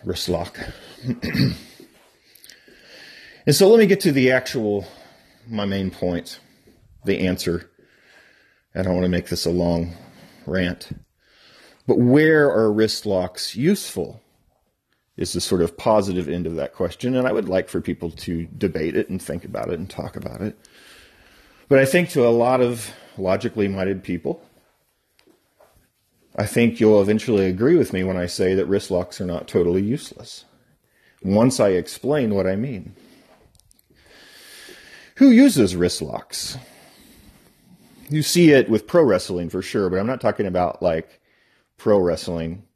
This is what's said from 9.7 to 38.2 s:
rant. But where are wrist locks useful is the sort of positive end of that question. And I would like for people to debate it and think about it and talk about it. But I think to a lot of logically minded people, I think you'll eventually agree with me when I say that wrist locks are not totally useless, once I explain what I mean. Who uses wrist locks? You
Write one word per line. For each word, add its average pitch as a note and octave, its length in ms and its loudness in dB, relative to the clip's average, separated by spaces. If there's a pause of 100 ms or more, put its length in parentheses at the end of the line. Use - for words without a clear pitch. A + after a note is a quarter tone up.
rant. F2+ 420 -6 (960)
But - 140 2
where D3 500 4
are A2 220 2
wrist G#2+ 340 0
locks F#2 500 -4
useful A#2+ 640 -4 (960)
is - 180 -8
the F2 80 -4
sort F2+ 200 0
of E2 160 -2
positive F#2+ 500 0
end E2 200 -6
of E2 80 -8
that C2+ 180 -8
question. F#2+ 400 -6
And B2+ 140 0
I - 40 -2
would - 160 -4
like F#2 220 -2
for F2+ 120 -6
people F2 280 -6
to E2 380 -8 (100)
debate E2 380 -4
it - 140 -4
and F#2 120 -8
think - 240 -10
about - 240 -8
it F2 80 -6
and F2 100 -10
talk - 280 -12
about - 260 -12
it. G#2 160 -8 (1120)
But C#3 80 6
I C3+ 80 6
think F3 240 2
to B2+ 160 2
a A#2 40 6
lot A#2+ 320 2
of A#2 300 -2 (240)
logically G2+ 520 -2
minded F#2+ 360 -4
people, F#2 400 -6 (1900)
I G#2 120 -4
think A#2 320 0
you'll G#2+ 220 6
eventually G#2 440 2
agree G#2 300 2
with C#3 180 2
me F#2 100 -2
when F#2 140 -2
I F2+ 80 -4
say F#2 300 0
that F#2+ 100 0
wrist G2 240 -2
locks F2+ 320 -4
are G2 40 -6
not E2+ 220 -8
totally F2+ 360 0
useless, - 640 -8 (800)
once A2 360 2
I G#2 100 4
explain A2 640 -2
what F#2+ 140 0
I F#2+ 80 -2
mean. G#2 400 -10 (2250)
Who C4+ 140 6
uses F3+ 480 6
wrist F2 240 0
locks? - 560 -10 (1500)
You D3+ 120 -2